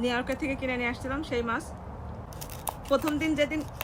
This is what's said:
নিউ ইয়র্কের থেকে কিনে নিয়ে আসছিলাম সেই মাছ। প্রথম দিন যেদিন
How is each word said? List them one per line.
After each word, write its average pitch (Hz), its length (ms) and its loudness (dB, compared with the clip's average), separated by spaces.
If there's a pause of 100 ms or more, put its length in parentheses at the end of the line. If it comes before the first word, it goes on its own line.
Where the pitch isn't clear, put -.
নিউ 240 100 4
ইয়র্কের 254 300 0
থেকে 277 200 0
কিনে 254 160 0
নিয়ে 247 160 2
আসছিলাম 269 300 -2
সেই 240 280 0
মাছ। 247 140 0 (1200)
প্রথম 277 300 4
দিন 311 160 4
যেদিন 294 260 4 (240)